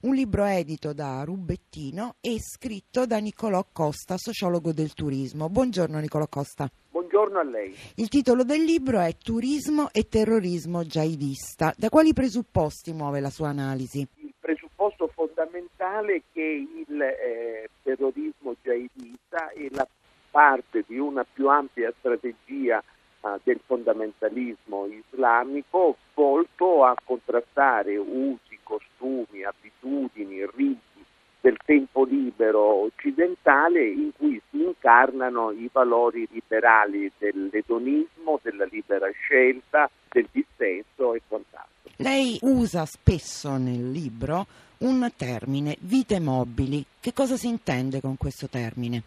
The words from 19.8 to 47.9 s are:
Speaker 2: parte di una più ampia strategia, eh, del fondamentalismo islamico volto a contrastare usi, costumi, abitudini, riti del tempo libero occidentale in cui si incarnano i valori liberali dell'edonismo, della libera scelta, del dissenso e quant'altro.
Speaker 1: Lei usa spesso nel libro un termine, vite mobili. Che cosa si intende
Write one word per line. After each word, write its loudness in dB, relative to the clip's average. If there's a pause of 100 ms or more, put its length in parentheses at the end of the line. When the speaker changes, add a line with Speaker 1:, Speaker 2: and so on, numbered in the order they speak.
Speaker 2:
parte 4
di -10
una -4
più 2
ampia 2
strategia, -2
eh, -10
del 0
fondamentalismo -4
islamico 0 (160)
volto 4
a 6
contrastare 0
usi, -6
costumi, -8
abitudini, -8 (100)
riti -4 (380)
del 6
tempo 4
libero 2
occidentale 4
in -2
cui 0
si -2
incarnano 4
i -8
valori 4
liberali 4
dell'edonismo, -2
della -4
libera -2
scelta, 2 (200)
del 2
dissenso -2
e -4
quant'altro. -14
Speaker 1:
Lei 0
usa 2
spesso -2
nel -2
libro -6 (320)
un 0
termine, -4
vite 0
mobili. -2 (160)
Che -6
cosa 0
si -4
intende -2